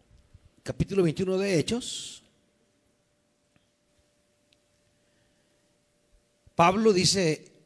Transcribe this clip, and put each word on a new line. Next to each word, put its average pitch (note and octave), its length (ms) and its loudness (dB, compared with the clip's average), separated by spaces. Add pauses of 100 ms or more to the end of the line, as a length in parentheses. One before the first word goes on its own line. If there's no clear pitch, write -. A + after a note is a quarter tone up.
(640)
capítulo F#3+ 400 -2
veintiuno F#3 340 -2
de G3 220 -2
Hechos. - 640 -8 (4000)
Pablo G3 360 4
dice, F3 600 0 (140)